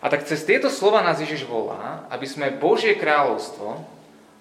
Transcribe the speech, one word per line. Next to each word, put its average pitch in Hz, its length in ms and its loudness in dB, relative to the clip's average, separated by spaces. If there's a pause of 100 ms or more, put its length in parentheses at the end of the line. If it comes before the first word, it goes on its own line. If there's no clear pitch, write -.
A 147 80 0
tak 147 160 0
cez 156 160 -4
tieto 269 240 2
slova 208 320 4
nás 165 240 2
Ježiš 147 240 -6
volá, 113 640 -6
aby 135 160 -8
sme 139 240 -4
Božie 208 480 2
kráľovstvo 139 880 0 (540)